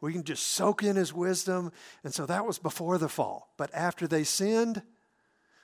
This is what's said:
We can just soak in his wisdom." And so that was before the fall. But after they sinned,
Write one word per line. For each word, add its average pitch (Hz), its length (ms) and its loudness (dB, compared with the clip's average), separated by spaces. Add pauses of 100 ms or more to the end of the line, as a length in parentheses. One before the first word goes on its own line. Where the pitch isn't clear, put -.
We 151 120 -4
can 175 100 -4
just 143 240 -4
soak 208 380 2
in 202 100 4
his 175 180 2
wisdom." 180 600 0 (320)
And 139 100 -8
so 147 120 -4
that 190 200 0
was 196 140 -2
before 170 380 0
the 156 100 2
fall. - 480 -4
But - 180 -4
after 170 320 -2
they 156 160 4
sinned, 220 600 2 (800)